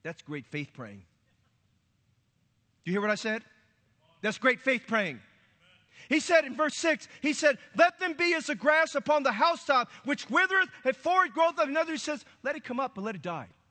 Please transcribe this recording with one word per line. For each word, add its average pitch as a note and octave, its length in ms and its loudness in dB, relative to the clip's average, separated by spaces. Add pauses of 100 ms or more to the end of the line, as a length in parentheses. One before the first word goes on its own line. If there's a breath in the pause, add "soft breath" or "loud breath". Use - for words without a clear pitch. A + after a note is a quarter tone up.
That's D#3+ 200 -12
great C#3+ 240 -10
faith D3 260 -8
praying. G2+ 300 -16 (1800)
Do E3+ 60 -6
you - 20 0
hear G3+ 100 0
what G#3 80 0
I G#3 60 2
said? A3 260 -6 (800)
That's G#3 160 -2
great B3+ 220 0
faith C4 260 0
praying. F#3+ 340 -2 (880 loud breath)
He D#4 120 2
said E4 240 4
in B3+ 120 -8
verse D4 180 0
six, - 320 -2 (140 loud breath)
he C#4+ 140 -2
said, D4 240 2 (180 loud breath)
"Let F4 220 4
them F4+ 160 -4
be E4+ 200 0
as D#4+ 120 -4
the D4 80 -4
grass D4+ 400 2
upon C#4+ 300 0
the B3+ 80 2
housetop, C4+ 580 2 (140 loud breath)
which C#4 260 -4
withereth F#4 400 2 (140)
before F4 420 2
it G#3 80 -12
groweth E4 240 2
up." D4+ 100 0
Another, D#4+ 240 -2
he D4 60 -4
says, D4+ 260 -6 (180 soft breath)
"Let D4 140 -4
it C4 80 -14
come B3 160 -6
up, C4+ 140 -4
but G3 80 -10
let G#3+ 140 -6
it C#3+ 60 -14
die." D3+ 260 -8 (220)